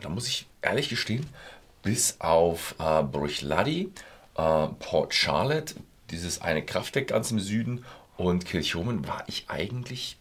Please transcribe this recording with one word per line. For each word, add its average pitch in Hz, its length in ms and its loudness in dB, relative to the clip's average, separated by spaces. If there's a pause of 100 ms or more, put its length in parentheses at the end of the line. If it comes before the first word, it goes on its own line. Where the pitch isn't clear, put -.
Da - 80 -10
muss 104 180 -4
ich - 220 -4 (120)
ehrlich 131 280 0
gestehen, 123 400 -2 (540)
bis - 380 0
auf, 82 600 4
äh, 80 240 4
Bruichladdich, 76 840 0 (480)
äh, 78 300 4
Port - 480 0
Charlotte, 139 600 2 (360)
dieses 85 300 -4
eine 80 240 0
Kraftwerk - 440 -2
ganz 110 220 0
im 110 80 2
Süden 113 460 -2 (320)
und 90 280 2
Kilchoman 87 600 -2
war - 220 -6
ich - 220 -8
eigentlich 123 720 -6